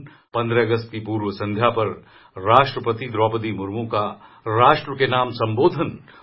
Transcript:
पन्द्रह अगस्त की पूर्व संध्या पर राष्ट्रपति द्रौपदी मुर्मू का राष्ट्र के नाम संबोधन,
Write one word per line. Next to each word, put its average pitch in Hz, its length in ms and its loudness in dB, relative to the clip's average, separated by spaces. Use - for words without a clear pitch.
पन्द्रह 117 280 2
अगस्त 113 300 -2
की 110 80 -8
पूर्व 104 300 -4
संध्या 104 400 0
पर 104 340 -2
राष्ट्रपति 117 680 2
द्रौपदी 113 460 0
मुर्मू 98 340 -6
का 104 340 -4
राष्ट्र 135 440 4
के 135 140 0
नाम 123 240 0
संबोधन, 131 760 -2